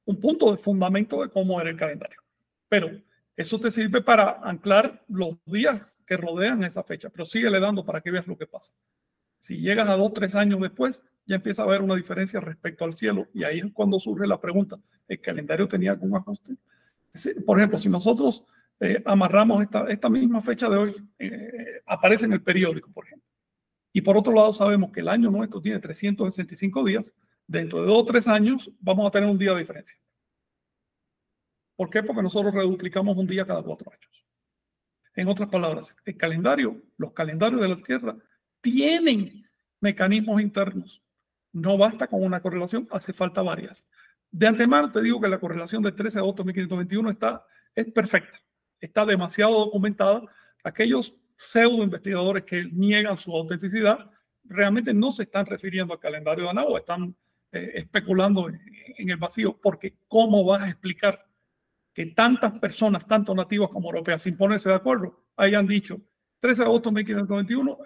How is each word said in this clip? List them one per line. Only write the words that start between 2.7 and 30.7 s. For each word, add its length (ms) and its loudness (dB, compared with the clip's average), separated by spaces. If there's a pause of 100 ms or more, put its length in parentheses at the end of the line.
eso 240 -4
te 120 -2
sirve 300 0
para 420 4
anclar 640 2
los 380 -6
días 600 -2
que 100 -4
rodean 480 -2
esa 200 -6
fecha, 260 -12
pero 160 -12
síguele 340 0
dando 240 0
para 180 -8
que 100 -8
veas 160 -4
lo 100 -10
que 80 -12
pasa. 260 -20 (680)
Si 180 -12
llegas 320 0
a 80 4
dos, 160 0
tres 220 -4
años 260 2
después, 420 -4 (240)
ya 80 -4
empieza 280 -4
a 20 0
haber 160 2
una 140 0
diferencia 440 -6
respecto 460 -10
al 80 -6
cielo, 400 -2
y 100 -6
ahí 160 -4
es 140 -8
cuando 260 2
surge 280 -4
la 120 0
pregunta, 400 -2 (280)
¿el 120 -8
calendario 480 -4
tenía 240 0
algún 240 -2
ajuste? 400 -8 (580)
Sí, 180 -8 (100)
por 160 4
ejemplo, 200 4
si 120 -2
nosotros, 560 0 (340)
eh, 260 0
amarramos 580 4
esta, 260 -2
esta 180 -2
misma 340 2
fecha 280 -2
de 80 4
hoy, 400 -2
eh, 680 -12
aparece 380 2
en 80 2
el 80 0
periódico, 520 0
por 120 -16
ejemplo, 220 -20 (640)
y 100 0
por 140 6
otro 180 4
lado 200 6
sabemos 380 2
que 80 -10
el 100 -4
año 220 4
nuestro 280 -4
tiene 200 -4
trescientos 540 -4
sesenta 200 -10
y 40 -20
cinco 260 -2
días, 300 -2 (340)
dentro 340 -4
de 60 0
dos 160 6
o 20 -8
tres 220 2
años 520 2
vamos 280 0
a 40 -2
tener 160 2
un 100 2
día 160 2
de 60 -2
diferencia. 380 -12 (1800)